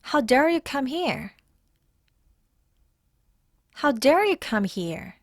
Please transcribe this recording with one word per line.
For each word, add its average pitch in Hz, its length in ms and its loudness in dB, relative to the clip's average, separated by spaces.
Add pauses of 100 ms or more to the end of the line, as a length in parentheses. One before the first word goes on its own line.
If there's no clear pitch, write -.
How - 180 0
dare 254 280 4
you 339 120 2
come 277 260 -4
here? 269 480 -4 (2500)
How 294 180 0
dare 285 320 4
you 392 120 2
come 208 280 -4
here? 180 580 -8